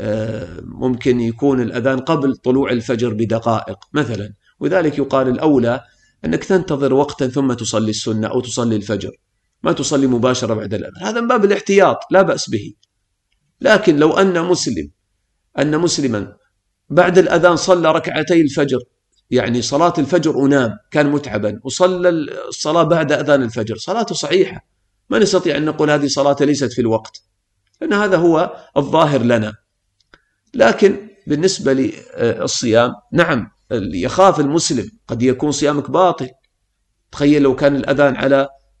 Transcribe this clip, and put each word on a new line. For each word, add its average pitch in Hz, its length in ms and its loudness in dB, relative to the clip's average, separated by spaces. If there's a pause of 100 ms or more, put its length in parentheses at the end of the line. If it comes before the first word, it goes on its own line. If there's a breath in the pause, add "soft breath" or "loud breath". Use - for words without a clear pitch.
آه، 107 640 -6
ممكن 123 580 -2
يكون 123 400 0
الأذان 123 380 -2
قبل 139 380 -2
طلوع 127 340 0
الفجر 120 440 -2
بدقائق 113 640 -4 (140)
مثلًا، 110 400 -4 (280)
وذلك 151 380 0
يقال 135 300 0
الأولى 127 520 2 (440 soft breath)
أنك 160 200 -4
تنتظر 143 500 0
وقتًا 139 340 0
ثم 135 240 -2
تصلي 110 380 -2
السنة 110 380 -4
أو 123 120 -2
تصلي 120 360 -2
الفجر، 101 340 -6 (520)
ما 170 100 0
تصلي 139 340 0
مباشرة 120 480 0
بعد 104 200 -6
الأذان، - 320 -10
هذا 220 140 -4
من 233 80 -4
باب 247 160 2
الاحتياط 196 520 2 (140)
لا 185 120 6
بأس - 280 -2
به. 104 240 -6 (840)
لكن 185 360 4
لو 151 160 4
أن 180 320 2
مسلم، 135 460 -2 (680)
أن 151 200 0
مسلمًا 131 540 -2 (580)
بعد 175 280 4
الأذان 170 380 4
صلى 165 360 2
ركعتي 165 480 0
الفجر، 139 380 0 (520)
يعني 120 320 0
صلاة 165 360 2
الفجر 156 380 0
ونام، 135 420 2 (120)
كان 151 200 0
متعبًا 107 540 -4
وصلى 180 440 0 (400)
الصلاة 165 340 0
بعد 156 300 2
أذان 143 300 2
الفجر، 113 340 -4
صلاته 202 380 -6
صحيحة، 160 520 -2 (440)
ما 214 80 0
نستطيع 180 380 2
أن 147 80 -2
نقول 151 260 0
هذه 147 160 2
صلاة 139 340 0
ليست 131 320 0
في - 80 -6
الوقت، 113 420 -2 (580)
لأن 330 120 -2
هذا 202 240 2
هو 165 400 2 (200 loud breath)
الظاهر 143 460 2
لنا. 113 320 0 (1000 soft breath)
لكن 220 540 2 (180)
بالنسبة 147 460 0
للصيام، 120 1200 0 (200)
نعم، 165 380 0 (220)
يخاف 120 680 0
المسلم 143 500 -2 (180)
قد 117 140 -4
يكون 127 280 0
صيامك 143 400 -2
باطل. 170 380 0 (840)
تخيل 143 300 2
لو 135 140 2
كان 143 200 2
الأذان 139 400 0
على، 135 200 2
آه، 135 120 0 (320)